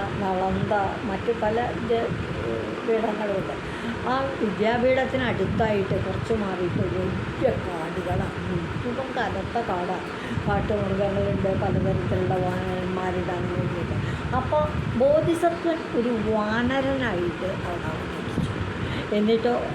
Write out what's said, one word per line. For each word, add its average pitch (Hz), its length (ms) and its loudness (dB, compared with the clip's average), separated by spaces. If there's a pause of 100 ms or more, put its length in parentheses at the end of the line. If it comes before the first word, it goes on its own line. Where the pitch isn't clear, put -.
(220)
നളന്ദ, 190 500 0 (380)
മറ്റു 190 320 0
പല 214 140 2 (240)
വിദ്യ-, 233 280 2 (800)
പീഠങ്ങളുമുണ്ട്. 208 680 0 (560)
ആ - 20 2 (280)
വിദ്യാപീഠത്തിനടുത്തായിട്ട് 220 1600 2
കുറച്ച് 196 360 -2
മാറിയിട്ട് 185 440 -2
വലിയ 185 680 0 (160)
കാടുകളാണ്, 175 720 -2 (440)
മുഴുവൻ 247 340 -4
കനത്ത 196 400 -2 (120)
കാടാണ്. 180 400 -2 (380)
കാട്ടുമൃഗങ്ങളുണ്ട്, 196 1040 2 (120)
പലതരത്തിലുള്ള 185 720 2 (100)
വാനരന്മാരുണ്ട്, 185 920 0
അങ്ങനെയൊക്കെയുണ്ട്. - 600 0 (420)
അപ്പോൾ 302 260 2 (380)
ബോധിസത്വൻ 330 760 4 (200)
ഒരു 240 140 2 (180)
വാനരനായിട്ട് 220 1160 0 (200)
അവിടെ 175 240 -4
അവതരിച്ചു. 175 580 -2 (680)
എന്നിട്ടോ, 226 360 4 (200)